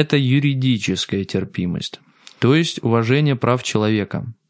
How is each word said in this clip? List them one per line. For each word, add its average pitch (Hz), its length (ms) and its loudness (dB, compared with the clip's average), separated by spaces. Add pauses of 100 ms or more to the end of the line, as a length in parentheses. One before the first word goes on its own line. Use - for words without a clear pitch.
это 151 140 2
юридическая 131 1080 0
терпимость, 90 760 -6 (380)
то 123 160 4
есть 165 280 0
уважение 123 520 2
прав 120 300 0
человека. 107 600 -2 (260)